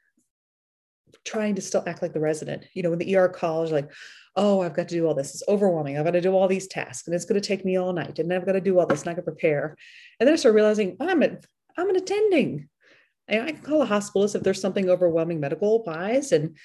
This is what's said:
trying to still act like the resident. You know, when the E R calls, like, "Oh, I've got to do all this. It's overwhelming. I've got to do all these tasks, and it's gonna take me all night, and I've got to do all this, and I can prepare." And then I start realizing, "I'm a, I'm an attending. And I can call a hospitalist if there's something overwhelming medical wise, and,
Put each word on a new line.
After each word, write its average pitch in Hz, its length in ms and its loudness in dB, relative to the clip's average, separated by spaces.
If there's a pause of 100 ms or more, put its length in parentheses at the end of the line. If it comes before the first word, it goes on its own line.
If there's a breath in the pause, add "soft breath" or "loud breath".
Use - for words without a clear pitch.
(1200)
trying 214 320 -2
to 190 40 -4
still 185 260 -2
act 170 160 -8
like 165 120 -4
the 156 60 -4
resident. 151 520 -4
You 185 100 -6
know, 170 80 0
when 170 80 -2
the 175 120 -4
E 190 60 2
R 185 120 6
calls, 165 440 -4
like, 147 180 -2 (460 loud breath)
"Oh, 196 260 4
I've 170 120 -4
got 170 140 -4
to 170 60 -6
do 165 120 0
all 156 80 2
this. 139 200 -2
It's - 140 -14
overwhelming. 170 500 2
I've 151 60 0
got 175 80 0
to 175 80 2
do 185 120 2
all 190 160 4
these 190 200 -2
tasks, - 380 -10
and 165 80 -4
it's 175 120 -4
gonna 202 140 0
take 202 240 -2
me 185 120 0
all 185 160 -2
night, 151 280 -6
and 170 120 -2
I've 180 140 -2
got 190 60 2
to 190 80 0
do 180 180 2
all 170 80 6
this, 160 160 0
and 175 80 -6
I 170 40 -6
can 175 100 -8
prepare." 151 520 -2 (420 loud breath)
And 226 80 4
then 294 60 8
I 330 40 4
start 254 180 6
realizing, 214 440 2
"I'm 320 240 0
a, 175 140 0 (400)
I'm 370 140 -2
an 370 60 2
attending. 359 720 0 (600 soft breath)
And 220 160 -2
I 320 80 -6
can 302 100 -16
call 302 200 0
a 247 40 -2
hospitalist 202 480 0
if 185 80 -6
there's 190 180 0
something 190 300 0
overwhelming 170 480 2
medical 202 460 0
wise, 202 480 -2
and, 160 320 2